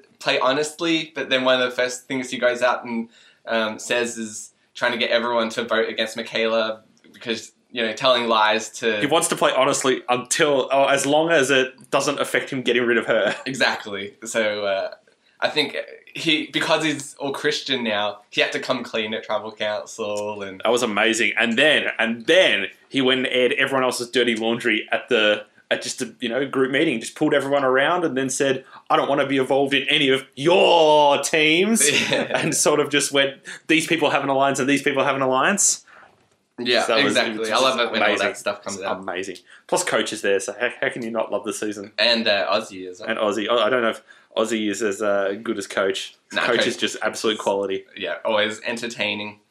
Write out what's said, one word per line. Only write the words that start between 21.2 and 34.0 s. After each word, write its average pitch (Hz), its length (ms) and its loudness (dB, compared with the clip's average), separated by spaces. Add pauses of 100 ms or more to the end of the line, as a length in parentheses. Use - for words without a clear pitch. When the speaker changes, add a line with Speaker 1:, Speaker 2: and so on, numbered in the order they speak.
Speaker 2:
And 117 180 2
then, 131 300 4 (120)
and 113 280 -2
then 143 400 4 (220)
he 135 120 -2
went 131 180 2
and 123 100 -2
aired 127 240 2
everyone 131 320 0
else's 120 260 -2
dirty 120 240 2
laundry 113 560 -2
at 113 180 -4
the, 107 360 2 (260)
at 120 120 -2
just - 200 -8
a, 110 160 -8
you 120 100 -6
know, 131 180 -2
group 131 260 -2
meeting, 139 260 0
just - 160 -12
pulled 147 200 0
everyone 139 280 2
around 143 400 2
and 131 140 -2
then 135 140 -2
said, 135 340 0 (240)
"I 151 80 2
don't 143 100 2
wanna 139 200 0
be 135 100 -2
involved 135 380 2
in 135 160 2
any 147 180 4
of 135 160 2 (100)
your 156 880 6
teams." 165 680 2
Speaker 1:
<laughs> - 200 0
Yeah. 135 120 2 (180)
Speaker 2:
And 151 160 -2
sort 147 240 2
of 143 80 0
just 139 240 0
went, 139 220 2 (320)
"These 160 200 2
people 160 220 2